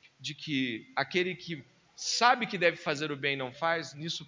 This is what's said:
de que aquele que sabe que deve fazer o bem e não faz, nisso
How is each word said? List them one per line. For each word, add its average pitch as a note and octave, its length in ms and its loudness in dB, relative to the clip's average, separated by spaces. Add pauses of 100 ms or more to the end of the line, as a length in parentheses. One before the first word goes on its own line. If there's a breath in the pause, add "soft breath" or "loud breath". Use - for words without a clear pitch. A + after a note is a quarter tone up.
(180)
de C3+ 160 -8
que C3 640 -4
aquele F3 400 0
que E3 260 -10 (320)
sabe A#3+ 540 4
que F#3+ 100 -2
deve E3+ 200 4
fazer D3+ 340 -2
o C#3 60 -2
bem C#3 160 0
e C3+ 100 -2
não B2 80 -4
faz, E3 420 -2
nisso D#3+ 340 -6